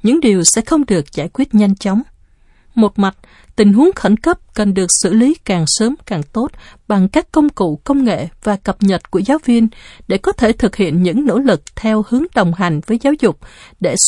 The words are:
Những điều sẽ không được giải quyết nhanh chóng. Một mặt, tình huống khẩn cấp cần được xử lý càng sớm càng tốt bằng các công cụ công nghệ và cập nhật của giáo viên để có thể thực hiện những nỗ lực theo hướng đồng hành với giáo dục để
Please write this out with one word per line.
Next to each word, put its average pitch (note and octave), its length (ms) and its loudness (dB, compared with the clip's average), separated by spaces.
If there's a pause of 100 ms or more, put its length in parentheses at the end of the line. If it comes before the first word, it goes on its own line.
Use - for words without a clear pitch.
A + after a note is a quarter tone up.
Những C4+ 180 2
điều G3+ 220 2 (120)
sẽ A3+ 60 0
không D4 260 0
được E3 260 -2
giải C#3 160 -6
quyết - 260 -6
nhanh G#3 200 4
chóng. G3+ 280 -2 (720)
Một G#3+ 240 0
mặt, G3 180 -2 (400)
tình G#3 160 4
huống D4 240 4
khẩn G#3 200 2
cấp E4+ 220 -2 (160)
cần G3+ 200 -2
được F#3 120 -2 (160)
xử F#3 120 0
lý B3+ 200 4 (100)
càng F3 220 -2
sớm A#3 280 -2 (120)
càng E3 160 -6 (100)
tốt A#3+ 180 -4 (380)
bằng G3 200 2
các - 240 -2
công D4 160 2
cụ D#3+ 360 -4
công C#4 200 0
nghệ E3+ 240 -2 (140)
và G#3 140 -2
cập - 260 -4
nhật F#3+ 280 -2
của F#3 80 -2
giáo C4+ 260 0
viên A#3 240 2 (400)
để G3 100 -2
có G4 140 -2
thể A#3 200 0
thực - 240 -2
hiện F3 260 0
những F#3+ 240 0
nỗ G#3 120 0
lực A#3+ 240 0 (140)
theo A3 320 -2
hướng C4 160 0 (100)
đồng F3 200 0
hành E3+ 320 -2
với A3+ 160 -2
giáo C#4 180 0
dục F#3+ 180 0 (420)
để F3+ 140 -4 (140)